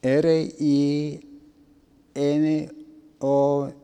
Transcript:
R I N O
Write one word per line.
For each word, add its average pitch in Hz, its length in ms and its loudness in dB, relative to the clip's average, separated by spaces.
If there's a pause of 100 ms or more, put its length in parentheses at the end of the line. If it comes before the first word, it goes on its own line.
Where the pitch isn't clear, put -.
R 156 580 2
I 147 640 0 (920)
N 151 580 0 (460)
O 139 520 0 (140)